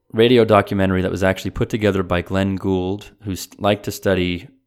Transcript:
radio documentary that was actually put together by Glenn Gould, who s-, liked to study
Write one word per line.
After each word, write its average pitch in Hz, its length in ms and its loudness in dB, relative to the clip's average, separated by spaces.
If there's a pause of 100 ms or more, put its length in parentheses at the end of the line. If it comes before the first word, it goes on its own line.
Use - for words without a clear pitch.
(140)
radio 117 300 6
documentary 98 580 2
that 92 80 -2
was 92 120 -4
actually 95 280 -2
put - 180 -4
together 101 340 0
by 87 200 -2
Glenn 95 340 -2
Gould, 95 540 -4 (120)
who 104 100 -8
s-, - 160 -10 (100)
liked 101 260 0
to - 60 -6
study 90 580 -2 (180)